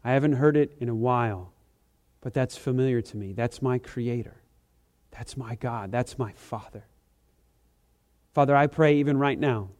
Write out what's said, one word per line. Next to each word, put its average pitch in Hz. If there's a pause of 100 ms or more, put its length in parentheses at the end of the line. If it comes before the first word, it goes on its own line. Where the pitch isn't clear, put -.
I 123
haven't 139
heard 147
it 147
in 120
a 117
while, 113 (680)
but 120
that's 127
familiar 127
to -
me. 98
That's 117
my 127
Creator. 120 (760)
That's -
my 117
God. 113
That's 120
my 110
Father. - (1500)
Father, 143
I 143
pray 147
even 143
right 139
now 117